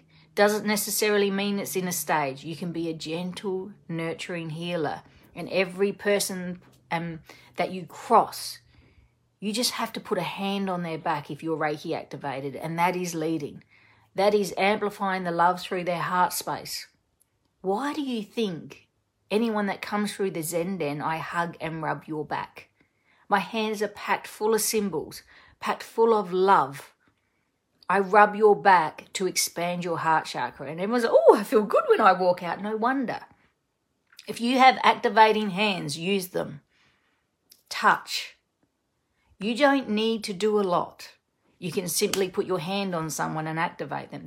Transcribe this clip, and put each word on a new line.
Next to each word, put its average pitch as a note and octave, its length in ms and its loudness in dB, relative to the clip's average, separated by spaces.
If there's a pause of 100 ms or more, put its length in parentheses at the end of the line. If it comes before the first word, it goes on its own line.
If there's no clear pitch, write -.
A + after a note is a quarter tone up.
(340)
doesn't G#3 320 2
necessarily G#3 640 0
mean G3+ 280 -2
it's - 180 -6
in F#3 100 -2
a F3 60 -4
stage. C#3+ 520 -2
You D#3 120 -10
can F3 160 -6
be E3 160 -4
a D#3+ 60 -4
gentle, F3+ 760 -8 (180)
nurturing E3 640 -6
healer. D#3+ 520 -6 (340)
And F3 140 -10
every F#3 420 0
person, G3 680 -2 (300)
um, E3 300 -6 (340)
that F3 160 -2
you F3+ 160 -10
cross, - 720 2 (800)
you G3+ 140 -6
just A#3+ 200 0
have A#3 200 -6
to - 80 -8
put - 180 -4
a F3 40 -2
hand G3 460 -4
on F3+ 140 -2
their E3 160 -6
back D3+ 320 -4
if D3+ 140 -10
you're D#3+ 120 -2
Reiki D3+ 380 -4
activated, C3+ 640 -8
and E3 200 -8
that F3 200 0
is F3+ 180 -4
leading. D#3 480 -4 (540)
That G3 180 4
is G3+ 240 0
amplifying G3+ 640 0
the F3 80 -2
love F3 300 2
through F3+ 240 -6
their E3+ 180 -2
heart F3+ 300 2
space. - 560 -8 (720)
Why G#3+ 320 -2
do D#4 100 -4
you B3 220 -4
think E3 640 -6 (420)
anyone G#3+ 360 0
that G3 140 -4
comes G#3 320 -2
through G3 200 -2
the E3 100 -4
Zen F3 360 -4
Den, D3 220 -4
I D#3+ 180 -4
hug E3+ 420 -4
and D#3+ 240 -8
rub D3 220 -6
your D3+ 180 -6
back? - 460 -10 (580)
My G3+ 100 2
hands G#3+ 420 -4
are G#3 80 0
packed - 380 -4
full G#3+ 280 0
of G#3+ 60 2
symbols, G3+ 600 -4 (380)
packed - 240 -4
full A3+ 300 4
of G3 180 0
love. F3+ 600 2 (920)
I F#3+ 120 2
rub G3 340 6
your G#3 220 6
back E3+ 560 4
to F#3 160 -2
expand F3 560 -2
your E3 140 -2
heart D#3 260 2
chakra. C3 440 -8
And D#3+ 120 -8
everyone's A3+ 240 0
like, - 100 2
"Oh, A#4+ 240 10
I G3+ 60 -2
feel A3 180 4
good G#3 240 2
when A4 140 4
I G3+ 120 10
walk F3+ 300 2
out." E3+ 180 -6
No G#3+ 160 -4
wonder. A#3 440 -2 (1080)
If G#3+ 140 -10
you A#3+ 180 2
have B3+ 240 8
activating G#3+ 680 6
hands, F3 480 -2
use F3+ 300 -2
them. - 320 -6 (1080)
Touch. - 680 0 (1040)
You A3 160 -2
don't C#4 320 4
need G#3+ 360 0
to G#3 100 -8
do G#3 260 0
a - 20 2
lot. - 500 -2 (460)
You F3 140 -8
can F3 160 -4
simply F#3+ 400 0
put F#3 160 -4
your F3+ 140 -2
hand F#3+ 360 -4
on D#3+ 140 -4
someone D#3 380 -6
and D#3 120 -6
activate D3 520 -6
them. D3+ 160 -14